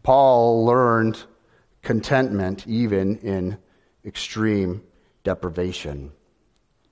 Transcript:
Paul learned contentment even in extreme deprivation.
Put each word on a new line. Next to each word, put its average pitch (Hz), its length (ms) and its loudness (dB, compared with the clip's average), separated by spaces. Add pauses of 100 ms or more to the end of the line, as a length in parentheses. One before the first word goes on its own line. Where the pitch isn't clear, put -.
Paul 120 640 4
learned 117 600 2 (560)
contentment 104 840 -2
even 107 500 0
in 98 400 -4 (460)
extreme 104 760 -2 (420)
deprivation. 85 880 -6 (800)